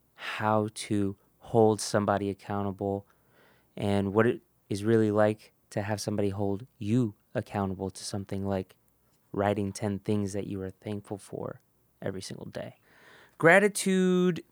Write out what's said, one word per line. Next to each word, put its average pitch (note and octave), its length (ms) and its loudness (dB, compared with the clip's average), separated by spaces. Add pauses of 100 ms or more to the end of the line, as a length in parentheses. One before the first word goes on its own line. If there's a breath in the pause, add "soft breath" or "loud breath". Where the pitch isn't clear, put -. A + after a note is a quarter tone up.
(140)
how G#2+ 600 -2
to G2+ 420 -2 (220)
hold A2 420 4
somebody G2+ 500 0
accountable G2+ 760 -4 (720 soft breath)
and G2+ 360 0
what A2 160 4
it - 140 -4 (260)
is G2+ 160 -4
really A2 260 4
like G#2+ 420 2 (180)
to A2 120 -4
have G#2 180 -4
somebody G#2 280 -2
hold G2+ 360 -4 (140)
you A2 360 0 (200)
accountable G2 560 -4
to - 140 -16
something G2 420 -6
like G2 300 -4 (540)
writing G2+ 420 0
ten G2+ 260 -4
things G2+ 340 -2
that G2+ 140 -6
you G2 160 -8
are F#2 80 -8
thankful G#2 480 -10
for - 420 -12 (400)
every F#2+ 220 -6
single - 240 -12
day. - 300 -12 (600 soft breath)
Gratitude F#3 1160 4